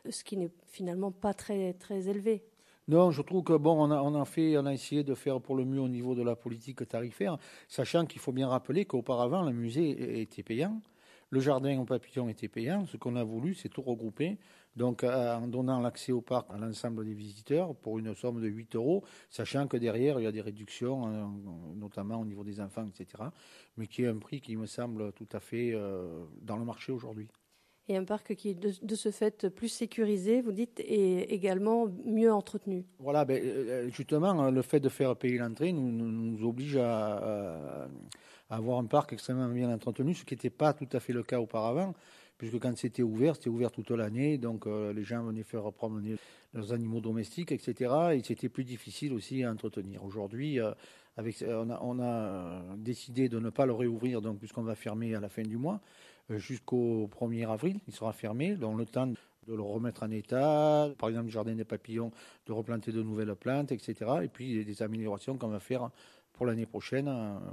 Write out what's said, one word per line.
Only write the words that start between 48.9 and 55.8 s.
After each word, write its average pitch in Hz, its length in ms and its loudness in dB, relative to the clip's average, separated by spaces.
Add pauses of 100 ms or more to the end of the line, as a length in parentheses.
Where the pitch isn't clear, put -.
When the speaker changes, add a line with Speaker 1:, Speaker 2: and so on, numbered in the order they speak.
Speaker 2:
aussi 127 300 -2
à 117 80 0
entretenir. 101 540 -6
Aujourd'hui, 113 540 -4
euh, 107 120 2 (460)
avec, 110 240 -6
euh, 113 240 -2
on 117 40 -4
a, 117 120 -6
on 123 180 -4
a, 123 60 0
euh, 95 560 -4 (160)
décidé 123 500 -2
de 117 120 0
ne 113 100 -2
pas 139 160 4
le 127 80 2
réouvrir, 117 480 0
donc, 107 180 -4
puisqu'on 113 240 -8
va 110 120 -2
fermer 113 400 -4
à 104 40 -2
la 101 100 -4
fin 113 140 -6
du 110 140 -4
mois, 170 220 -2 (500)